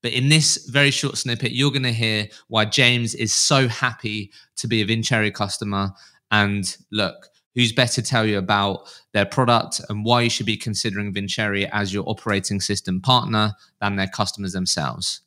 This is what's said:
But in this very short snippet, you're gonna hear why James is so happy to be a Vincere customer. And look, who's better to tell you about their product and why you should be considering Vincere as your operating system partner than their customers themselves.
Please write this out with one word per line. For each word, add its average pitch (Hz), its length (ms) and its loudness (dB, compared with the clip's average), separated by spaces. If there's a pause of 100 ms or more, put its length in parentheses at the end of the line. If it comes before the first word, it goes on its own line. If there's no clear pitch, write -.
But - 100 -4
in 127 160 2
this - 400 4
very 143 220 4
short 135 260 -2
snippet, 117 360 -4
you're 135 180 2
gonna 127 220 -2
hear 110 360 0 (200)
why 110 160 2
James 120 500 4
is 110 180 -2
so 131 360 4
happy 110 640 -4 (240)
to - 100 -8
be 113 160 2
a 98 40 0
Vincere 110 440 2
customer. 98 640 -4 (380)
And 101 460 2 (140)
look, 104 380 -4 (260)
who's 120 180 2
better 123 280 0
to 107 80 -6
tell 117 180 2
you 104 120 2
about 101 500 -2 (240)
their 101 140 2
product 120 600 2
and 104 160 -4
why 120 180 4
you 117 80 2
should - 160 -4
be 110 100 0
considering 104 560 -4
Vincere 98 600 -2
as 101 200 -2
your 101 160 -4
operating 101 520 -2
system 95 400 -2
partner 110 520 2 (280)
than 101 160 -2
their 98 120 -2
customers 98 460 -6
themselves. 90 720 -4